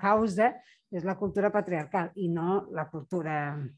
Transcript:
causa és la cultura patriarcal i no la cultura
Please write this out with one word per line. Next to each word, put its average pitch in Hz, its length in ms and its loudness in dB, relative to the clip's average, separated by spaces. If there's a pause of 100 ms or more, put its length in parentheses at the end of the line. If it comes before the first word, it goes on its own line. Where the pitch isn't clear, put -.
causa 214 540 4 (360)
és 170 140 -6
la 185 160 -2
cultura 202 320 2
patriarcal 175 640 0
i 180 160 0
no 180 400 0
la 156 160 -4
cultura 156 480 -4 (420)